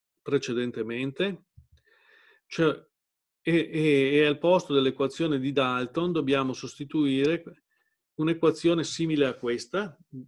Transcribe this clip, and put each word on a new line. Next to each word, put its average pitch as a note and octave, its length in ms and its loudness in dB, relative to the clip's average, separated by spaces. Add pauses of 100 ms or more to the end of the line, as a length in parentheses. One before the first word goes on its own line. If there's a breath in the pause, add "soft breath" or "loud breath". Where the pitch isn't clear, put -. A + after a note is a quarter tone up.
(200)
precedentemente. B2+ 1300 -4 (1000 soft breath)
Cioè, - 480 -2 (540)
e, E3 240 2
e, D3 440 2
e D3+ 100 6
al D3 140 0
posto F3 340 2
dell'equazione C3+ 680 0
di C3+ 140 -4
Dalton C3 600 -2
dobbiamo C3+ 420 0
sostituire C#3+ 1120 -2 (500)
un'equazione E3 680 0
simile D#3 420 0
a B2 80 -2
questa, B2+ 600 -6 (340)